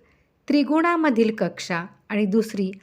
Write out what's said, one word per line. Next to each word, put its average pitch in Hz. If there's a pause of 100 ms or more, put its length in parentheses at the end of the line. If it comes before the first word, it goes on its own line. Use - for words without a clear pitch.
(480)
त्रिगुणामधील 285
कक्षा 175 (240)
आणि 214
दुसरी 202 (100)